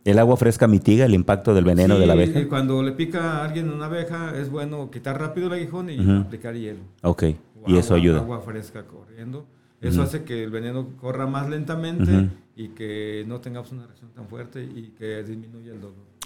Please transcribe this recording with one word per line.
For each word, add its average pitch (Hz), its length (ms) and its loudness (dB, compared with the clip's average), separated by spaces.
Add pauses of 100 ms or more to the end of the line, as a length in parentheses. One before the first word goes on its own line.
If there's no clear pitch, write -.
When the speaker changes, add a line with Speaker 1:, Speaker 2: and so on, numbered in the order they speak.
Speaker 1:
¿El 101 160 6
agua 120 180 6
fresca 117 300 4
mitiga 107 380 6
el 110 80 6
impacto 101 400 4
del 92 120 4
veneno 90 300 6
Speaker 2:
Sí, 95 60 6
Speaker 1:
de 87 60 6
la 82 60 6
abeja? 143 260 4
Speaker 2:
y 139 60 0
cuando 135 380 0
le 135 100 -2
pica 165 480 -4
a 151 40 -4
alguien 160 260 -6
una 147 140 -8
abeja, 165 520 -8
es 139 120 -6
bueno 147 420 -8
quitar 135 280 -8
rápido 156 280 -6
el 170 60 -6
aguijón 175 360 -8
y 135 100 -6
Speaker 1:
Ujú. 98 120 4 (100)
Speaker 2:
aplicar 113 340 -10
hielo. 107 240 -12 (220)
Speaker 1:
Ok, 87 220 0 (400)
Speaker 2:
O 92 80 0
Speaker 1:
y 90 60 6
eso 87 180 2
Speaker 2:
agua, 87 80 4
Speaker 1:
ayuda. 82 160 4
Speaker 2:
agua 120 220 -8
fresca 107 440 -16
corriendo. 113 600 -18 (360)
Eso 87 180 0
Speaker 1:
Ujú. - 100 0
Speaker 2:
hace 151 140 -8
que 117 200 -8
el 110 60 -10
veneno 120 380 -8 (120)
corra 131 280 -8
más 139 220 -6
lentamente 160 680 -2
Speaker 1:
Ujú. 95 120 2 (260)
Speaker 2:
y 110 140 -14
que 107 580 -10
no 120 140 -12
tengamos 120 300 -16
una 123 140 -18
reacción 117 260 -20
tan 110 160 -20
fuerte 120 360 -16
y 113 340 -18
que 110 260 -10
disminuya 113 500 -18
el 104 80 -18
dolor. 98 260 -20 (180)